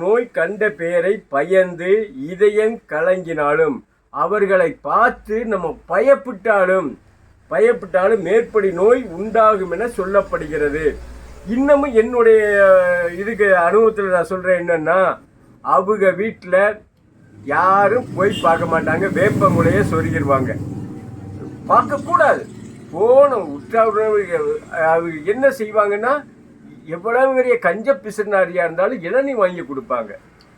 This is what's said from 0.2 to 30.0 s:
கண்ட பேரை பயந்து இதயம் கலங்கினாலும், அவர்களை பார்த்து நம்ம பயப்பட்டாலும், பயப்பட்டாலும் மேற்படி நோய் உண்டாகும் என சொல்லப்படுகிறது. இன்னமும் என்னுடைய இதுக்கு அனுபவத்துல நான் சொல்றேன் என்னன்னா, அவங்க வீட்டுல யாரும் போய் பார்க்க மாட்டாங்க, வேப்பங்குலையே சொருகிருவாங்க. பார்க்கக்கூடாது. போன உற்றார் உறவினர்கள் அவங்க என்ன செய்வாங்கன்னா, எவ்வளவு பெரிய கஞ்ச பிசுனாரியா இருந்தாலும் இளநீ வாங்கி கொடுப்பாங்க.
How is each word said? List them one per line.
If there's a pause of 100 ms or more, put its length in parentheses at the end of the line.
கண்ட (100)
பேரை (200)
பயந்து (400)
இதயம் (140)
கலங்கினாலும், (360)
அவர்களை (180)
பார்த்து (160)
நம்ம (240)
பயப்பட்டாலும், (600)
பயப்பட்டாலும்
மேற்படி (120)
நோய் (160)
உண்டாகும்
என (100)
சொல்லப்படுகிறது. (680)
இன்னமும்
என்னுடைய (800)
இதுக்கு (200)
அனுபவத்துல
நான்
சொல்றேன்
என்னன்னா, (640)
அவங்க (140)
வீட்டுல (960)
யாரும்
போய்
பார்க்க
மாட்டாங்க, (120)
வேப்பங்குலையே (120)
சொருகிருவாங்க. (1200)
பார்க்கக்கூடாது. (500)
போன (220)
உற்றார்
உறவினர்கள் (420)
அவங்க (140)
என்ன (140)
செய்வாங்கன்னா, (800)
எவ்வளவு
பெரிய (100)
கஞ்ச (100)
பிசுனாரியா
இருந்தாலும்
இளநீ
வாங்கி
கொடுப்பாங்க. (460)